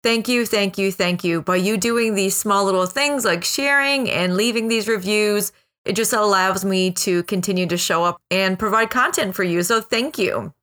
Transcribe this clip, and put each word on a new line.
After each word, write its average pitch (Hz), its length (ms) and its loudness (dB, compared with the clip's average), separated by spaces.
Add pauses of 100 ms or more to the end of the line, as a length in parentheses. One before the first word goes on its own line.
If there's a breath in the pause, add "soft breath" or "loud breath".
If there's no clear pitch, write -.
thank 226 240 0
you, 240 180 2
thank 202 320 0
you, 196 140 0
thank 180 320 -2
you. 170 180 0
By 185 140 0
you 196 220 0
doing 233 360 0
these 196 220 0
small 202 300 2
little 185 220 2
things 277 360 -2
like 175 220 0
sharing 277 640 0
and 180 260 0
leaving 226 320 0
these 220 220 0
reviews, 208 640 0 (320 soft breath)
it 196 100 -2
just 220 160 0
allows 190 540 2
me 190 260 2
to 175 320 0
continue 185 420 -2
to 175 120 -2
show 170 260 0
up 175 260 -2
and 185 300 0
provide 220 300 0
content 254 440 0
for 190 120 -2
you. 175 180 0
So 220 160 2
thank 233 380 -4
you. 151 460 -2